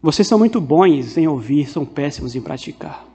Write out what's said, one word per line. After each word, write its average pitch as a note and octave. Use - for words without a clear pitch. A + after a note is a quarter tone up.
Vocês E3
são A3
muito A3
bons D3
em D#3+
ouvir, C#3
são C#3+
péssimos C#3+
em B2+
praticar. -